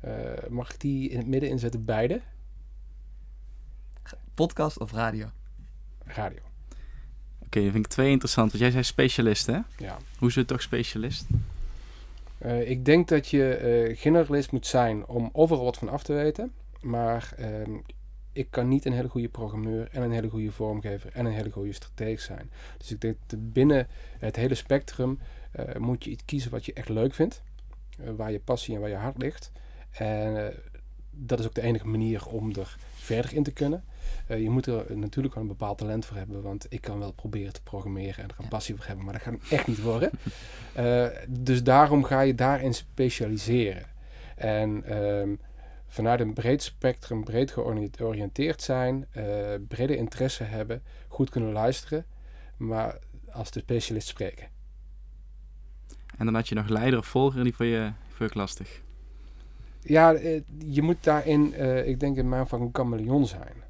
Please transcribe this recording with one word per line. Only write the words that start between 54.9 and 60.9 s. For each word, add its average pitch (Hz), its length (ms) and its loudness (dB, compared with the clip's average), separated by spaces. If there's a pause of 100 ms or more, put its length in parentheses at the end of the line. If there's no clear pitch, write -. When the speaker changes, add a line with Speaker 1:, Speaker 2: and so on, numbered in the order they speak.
Speaker 3:
En 113 60 -2
dan 113 100 2
had 113 140 0
je - 60 -2
nog 104 140 0
leider 113 300 4
of 110 80 -2
volger, 131 380 4
die 120 100 4
vond 117 140 2
je, 110 240 2 (160)
vond - 240 -2
je 107 60 -2
lastig? - 420 -6 (1000)
Speaker 1:
Ja, 160 340 10
eh, 156 280 0 (160)
je 147 240 2
moet 170 220 4